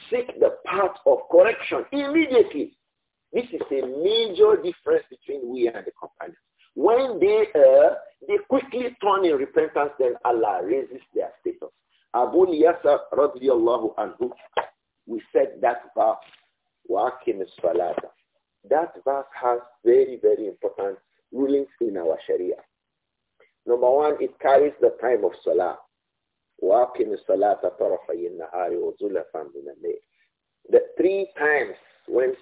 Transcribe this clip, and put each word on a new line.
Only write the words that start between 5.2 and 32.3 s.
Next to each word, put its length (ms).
we 180
and 180
the 140
companions. 380
When 440
they 360
err, 420
they 100
quickly 520
turn 240
in 120
repentance, 600
then 160
Allah 380
raises 380
their 160
status. 280
Abu 340
Yasar 520
radiallahu 800
anhu, 360
we 140
said 300
that 220
verse, 220
"Wa 240
aqimis 380
salata." 460
That 240
verse 220
has 200
very, 320
very 300
important 500
rulings 380
in 160
our 280
Sharia. 300
Number 220
one, 300
it 200
carries 420
the 80
time 220
of 80
Salah. 340
"Wa 280
aqimis 400
salata 500
tarafayi 580
nahari 460
wa 180
zulafan 540
min 160
al-layl." 320
The 120
three 400
times 380
when 340